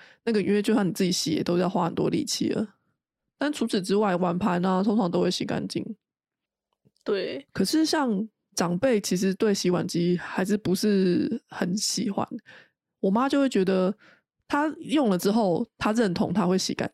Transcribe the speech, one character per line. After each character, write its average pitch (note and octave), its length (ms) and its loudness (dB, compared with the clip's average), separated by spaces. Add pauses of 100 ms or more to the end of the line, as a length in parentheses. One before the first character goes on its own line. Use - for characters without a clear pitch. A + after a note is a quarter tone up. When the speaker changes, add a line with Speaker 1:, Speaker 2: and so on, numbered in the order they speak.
(240)
Speaker 1:
那 A#3 80 -2
个 G#3+ 100 2
因 F#3+ 120 0
为 G#3 80 2
就 G#3+ 120 2
算 G3+ 140 2
你 D#3+ 60 -2
自 - 100 -2
己 F3 80 2
洗， - 200 -2
也 - 120 -2
都 F3 140 0
要 F3+ 100 2
花 F3 180 0
很 F3 80 -4
多 - 160 0
力 E3+ 140 0
气 - 260 -2
了。 - 260 -4 (640)
但 C#4+ 140 -2
除 B3+ 160 -4
此 A3 140 0
之 F#3+ 160 0
外， G3+ 180 2
碗 F3 240 -2
盘 F3+ 260 0
啊， F#3 160 2
通 G3+ 140 0
常 G3 160 0
都 F3 80 0
会 F3 100 2
洗 - 140 -4
干 - 240 -4
净。 - 160 -6 (1200)
Speaker 2:
对。 G#3 480 -4
Speaker 1:
可 - 140 -2
是 D#4 200 2
像 A#3+ 440 0 (240)
长 F3 240 0
辈 A#3 220 2
其 F#3+ 160 -2
实 F#3+ 200 0
对 G#3+ 180 2
洗 F3+ 160 0
碗 F3 180 0
机 F3 300 0
还 - 260 -4
是 F#3+ 140 0
不 F3+ 160 -2
是 F#3+ 760 0
很 F#3 300 -4
喜 G#3 320 -4
欢， - 180 -4 (720)
我 G3 100 0
妈 A#3+ 200 2
就 C#4 100 2
会 C#4 80 4
觉 G3+ 160 2
得 F#3 320 2 (520)
她 D4 200 0 (120)
用 C4+ 320 2
了 F#3 60 2
之 F#3 140 2
后， G#3+ 340 2 (120)
她 G#3+ 160 0
认 A3 180 2
同 F3 220 -2
她 F3 140 2
会 F#3 100 2
洗 - 160 -2
干 - 200 -4